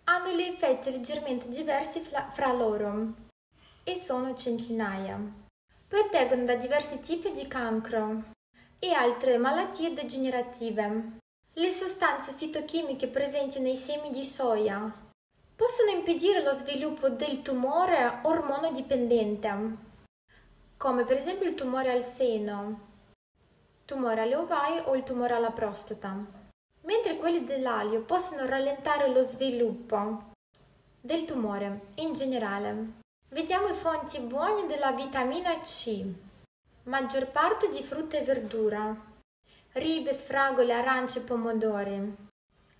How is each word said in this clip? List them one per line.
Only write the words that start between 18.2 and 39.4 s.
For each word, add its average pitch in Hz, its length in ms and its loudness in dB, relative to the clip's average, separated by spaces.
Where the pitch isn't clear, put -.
ormonodipendente, 247 1600 0
come 247 280 2
per 254 120 4
esempio 370 320 -2
il - 60 -2
tumore 262 340 0
al 247 140 2
seno, 214 760 -2
tumore 233 380 0
alle 240 140 2
ovaie 330 460 0
o 269 140 2
il 262 60 2
tumore 247 320 0
alla 233 160 2
prostata, 202 680 -6
mentre 381 340 2
quelli 339 300 0
dell'aglio 226 580 0
possono 330 420 -2
rallentare 277 640 2
lo 254 120 6
sviluppo 226 1120 -2
del 320 240 -2
tumore 208 720 -4
in 320 180 -2
generale. 220 880 -4
Vediamo 359 400 0
i 349 40 -2
fonti 302 460 -2
buoni 320 480 0
della 285 240 0
vitamina 277 680 -2
C. 190 640 -6
Maggior 262 440 0
parte 370 360 2
di 285 160 -2
frutta 311 320 -6
e 285 80 0
verdura, 214 720 0